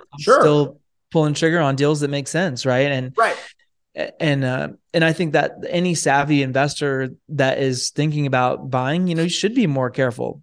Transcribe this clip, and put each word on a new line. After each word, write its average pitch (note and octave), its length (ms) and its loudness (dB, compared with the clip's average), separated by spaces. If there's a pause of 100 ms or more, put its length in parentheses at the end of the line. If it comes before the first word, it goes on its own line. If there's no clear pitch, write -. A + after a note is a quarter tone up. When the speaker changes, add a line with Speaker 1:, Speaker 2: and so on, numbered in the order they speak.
(140)
Speaker 1:
I'm C#3 60 -16
Speaker 2:
sure. A#3+ 220 4
Speaker 1:
still D3 380 2 (320)
pulling D3+ 220 2
trigger E3 280 2
on C#3 160 2
deals C#3+ 240 2
that C#3+ 80 -2
make C#3 180 -6
sense, D#3+ 380 -4
right? C3+ 260 2
And C3 240 -6
Speaker 2:
Right. A3 220 0 (580)
Speaker 1:
a-, - 260 -8
and, C#3+ 220 2
uh, C3 260 -2 (240)
and E3 120 2
I D#3+ 80 2
think D#3+ 200 -2
that D3+ 240 0 (120)
any F3 260 0
savvy C#3+ 480 2
investor C3+ 680 -2 (180)
that C3+ 300 0
is C3 320 -2
thinking D3 340 -2
about C3 440 0
buying, C3+ 380 -2
you F3 80 -2
know, E3 80 0
you F3 60 -2
should G#3 260 -2
be A#3+ 120 2
more C3 220 -2
careful. B2 540 -4